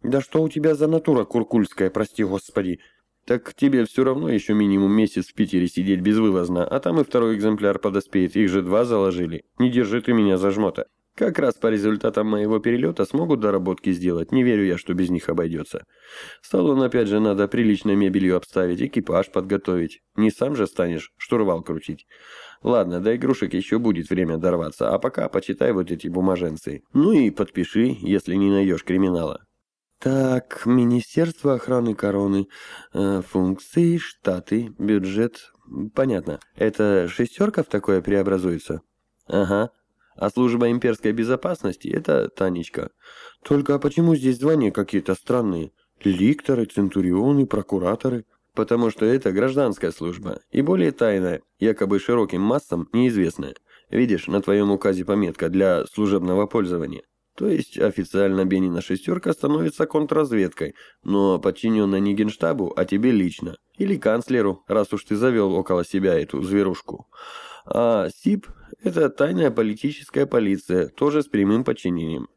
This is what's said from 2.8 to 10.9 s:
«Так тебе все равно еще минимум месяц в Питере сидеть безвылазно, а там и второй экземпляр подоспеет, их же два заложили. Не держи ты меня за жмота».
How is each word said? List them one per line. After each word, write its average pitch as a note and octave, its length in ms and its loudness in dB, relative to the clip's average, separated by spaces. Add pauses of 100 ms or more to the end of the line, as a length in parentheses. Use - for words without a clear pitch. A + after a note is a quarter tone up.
«Так - 300 -2
тебе C3+ 300 4
все B2+ 180 0
равно C3+ 260 0
еще G#2+ 240 0
минимум G2+ 380 4
месяц G#2 360 2
в - 60 -20
Питере F2+ 340 0
сидеть F#2 340 0
безвылазно, F#2 640 2
а - 140 -2
там F2 200 0
и C#3 60 4
второй A#2 300 2
экземпляр G#2 440 0
подоспеет, F#2+ 560 0
их G#2 140 4
же F#2+ 120 2
два F#2+ 220 2
заложили. F#2 600 -2 (120)
Не B2 140 2
держи A#2+ 300 0
ты B2 120 0
меня G2+ 240 4
за G2 140 2
жмота». G2 340 -2 (300)